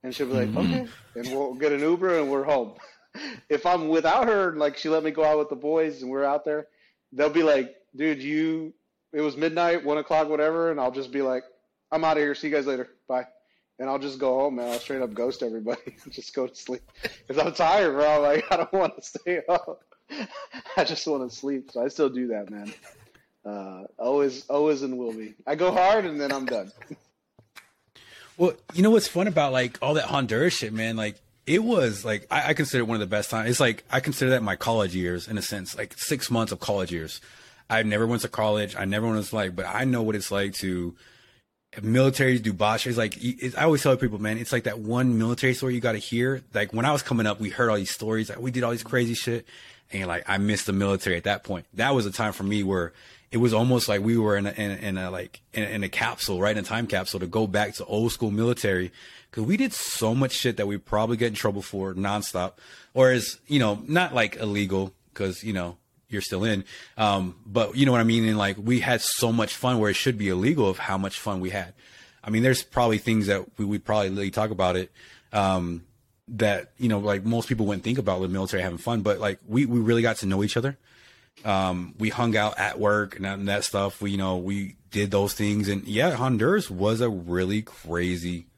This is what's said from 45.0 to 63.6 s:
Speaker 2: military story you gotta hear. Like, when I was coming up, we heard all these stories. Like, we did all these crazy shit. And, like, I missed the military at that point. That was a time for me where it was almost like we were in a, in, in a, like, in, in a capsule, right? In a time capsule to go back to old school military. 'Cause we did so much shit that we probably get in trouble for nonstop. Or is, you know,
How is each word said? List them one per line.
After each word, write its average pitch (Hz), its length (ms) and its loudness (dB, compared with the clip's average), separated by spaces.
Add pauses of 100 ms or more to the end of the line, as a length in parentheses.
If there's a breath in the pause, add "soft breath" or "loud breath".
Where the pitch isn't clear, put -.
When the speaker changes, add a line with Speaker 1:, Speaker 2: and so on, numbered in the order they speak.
Speaker 2:
military 120 380 2
story 127 200 -2
you 120 60 -2
gotta 110 180 0
hear. 127 440 -2 (100)
Like, 104 200 -2
when 117 140 0
I 151 40 4
was 143 140 0
coming 113 240 0
up, 104 100 -2
we 107 120 -4
heard 120 200 2
all 107 60 2
these 95 160 -2
stories. 110 380 -4
Like, 117 100 -12
we 127 100 -4
did 120 140 -2
all 117 80 0
these 113 100 -6
crazy 120 320 0
shit. 117 320 -4 (460 loud breath)
And, 95 160 -4
like, 87 200 -4
I 98 100 2
missed 101 280 0
the 101 60 0
military 98 460 0
at 85 60 -8
that 98 200 -2
point. 90 300 -8
That 123 200 0
was 120 100 2
a 101 60 -4
time 107 220 -2
for 98 100 -8
me 101 220 0
where 92 280 0 (380 loud breath)
it 120 80 -4
was 117 140 4
almost 120 360 2
like 101 120 2
we 113 160 2
were 107 200 4
in 101 100 0
a, 101 60 -4
in, 104 180 -4
in 98 280 -6
a, 92 120 -6
like, 92 300 -12 (120)
in, 107 120 -2
in 101 200 -4
a 95 40 -4
capsule, 104 520 -2
right? 104 160 2
In 95 80 -4
a - 20 -10
time 113 200 -4
capsule 95 340 -4
to 92 60 -4
go 110 220 0
back 101 260 -2
to 98 100 -10
old 110 280 0
school 113 180 -2
military. 104 600 0 (400 loud breath)
'Cause 113 120 -4
we 180 120 2
did 262 160 0
so - 420 -2
much 131 160 2
shit 117 280 -2
that 101 100 0
we 101 100 -2
probably 110 380 0
get 117 120 0
in 107 60 -4
trouble 101 260 -2
for 95 340 -6
nonstop. 95 580 -2 (420 loud breath)
Or 127 160 8
is, - 380 0
you 147 100 2
know, 107 300 2